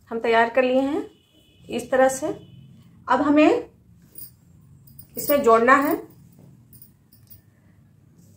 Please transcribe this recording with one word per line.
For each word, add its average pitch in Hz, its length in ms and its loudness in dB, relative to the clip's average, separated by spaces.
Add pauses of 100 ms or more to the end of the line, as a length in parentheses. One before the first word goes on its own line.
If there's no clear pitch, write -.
(100)
हम 233 100 -10
तैयार 233 300 2
कर 262 120 0
लिए 254 180 0
हैं, 294 240 -4 (640)
इस 233 220 -10
तरह 262 180 2
से। 277 180 -8 (840)
अब 262 140 0
हमें 302 460 2 (1500)
इसमें 285 260 -2
जोड़ना 226 360 4
है। 294 160 -2 (2500)